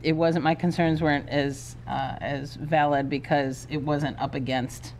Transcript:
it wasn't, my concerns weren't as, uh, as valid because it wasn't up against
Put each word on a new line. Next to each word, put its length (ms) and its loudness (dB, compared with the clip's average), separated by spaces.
it 120 2
wasn't, 280 2
my 140 2
concerns 440 2
weren't 280 2
as, 480 -2
uh, 340 -4
as 360 -6
valid 520 4
because 640 0
it 100 -4
wasn't 400 0
up 140 -2
against 640 -4